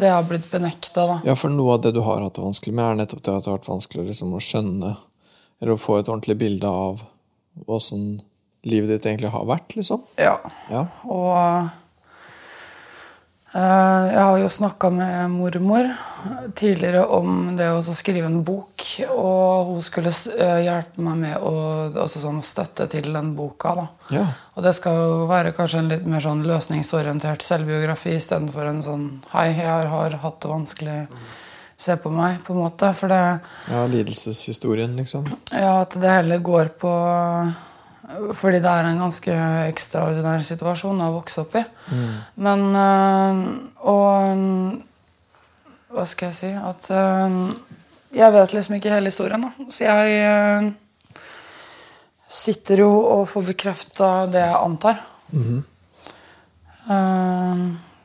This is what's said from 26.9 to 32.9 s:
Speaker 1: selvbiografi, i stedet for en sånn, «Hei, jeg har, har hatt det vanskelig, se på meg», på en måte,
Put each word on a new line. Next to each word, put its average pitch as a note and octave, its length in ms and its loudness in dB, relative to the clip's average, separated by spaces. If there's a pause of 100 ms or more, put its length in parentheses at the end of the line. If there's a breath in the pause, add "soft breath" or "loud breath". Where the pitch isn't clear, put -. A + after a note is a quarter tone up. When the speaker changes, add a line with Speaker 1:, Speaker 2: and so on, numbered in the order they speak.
Speaker 1:
selvbiografi, D#3 760 -2
i D3+ 60 -2
stedet D3+ 300 -2
for D3 140 -6
en D3 160 -4
sånn, D3 240 -6 (220)
«Hei, E3 220 0
jeg E3 160 -2
har, E3 200 0
har D#3 320 -4
hatt D#3 220 -8
det D3 100 -8
vanskelig, D3+ 480 -8 (800 loud breath)
se F3+ 200 -2
på E3 140 -6
meg», F3 320 0
på F#3 100 -10
en F3 120 0
måte, E3+ 280 0